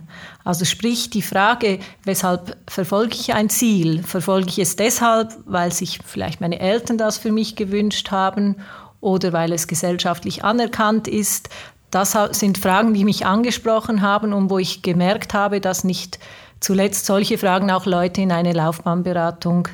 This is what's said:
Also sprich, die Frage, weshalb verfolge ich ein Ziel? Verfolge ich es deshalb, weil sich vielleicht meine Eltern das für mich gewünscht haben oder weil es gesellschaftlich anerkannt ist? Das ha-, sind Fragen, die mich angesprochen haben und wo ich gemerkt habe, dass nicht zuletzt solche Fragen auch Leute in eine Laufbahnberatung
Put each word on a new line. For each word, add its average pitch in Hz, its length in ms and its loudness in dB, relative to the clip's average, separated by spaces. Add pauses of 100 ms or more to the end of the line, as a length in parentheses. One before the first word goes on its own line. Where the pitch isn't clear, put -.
(440)
Also 175 220 -2
sprich, 233 460 -2
die 208 100 0
Frage, 208 560 2 (260)
weshalb 180 540 -2 (100)
verfolge 202 460 0
ich - 220 -4
ein 214 160 2
Ziel? 170 500 2
Verfolge 190 480 0
ich - 80 -6
es 190 180 0
deshalb, 226 680 2
weil 175 260 0
sich - 320 -6
vielleicht 160 380 -8
meine 170 180 -4
Eltern 233 380 0
das 214 220 -2
für 220 120 -2
mich 220 240 -2
gewünscht 208 540 -2
haben 196 460 0 (460)
oder 185 320 2
weil 165 200 0
es 165 140 -4
gesellschaftlich 175 760 -2
anerkannt 220 640 0
ist? - 420 -2 (420)
Das 196 240 0
ha-, 208 180 2
sind 196 240 2
Fragen, 208 380 4
die 196 100 4
mich 202 220 2
angesprochen 220 760 2
haben 208 320 2
und 190 160 2
wo 190 80 2
ich - 240 -2
gemerkt 180 540 0
habe, 202 260 0
dass 185 220 -2
nicht - 340 -4 (420)
zuletzt 196 460 0
solche 202 320 2
Fragen 190 320 2
auch 185 160 0
Leute 180 360 2
in 185 100 2
eine 175 220 2
Laufbahnberatung 170 1200 0